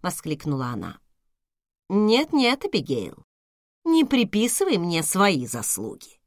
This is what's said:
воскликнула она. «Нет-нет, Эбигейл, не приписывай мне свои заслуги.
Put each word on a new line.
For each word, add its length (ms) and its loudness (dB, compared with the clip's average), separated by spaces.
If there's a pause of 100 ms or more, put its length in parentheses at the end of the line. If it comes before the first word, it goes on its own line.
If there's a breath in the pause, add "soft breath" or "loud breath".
воскликнула 640 -4
она. 320 -8 (880)
«Нет-нет, 760 2
Эбигейл, 580 -4 (640)
не 200 4
приписывай 720 0
мне 240 -2
свои 440 2
заслуги. 800 -8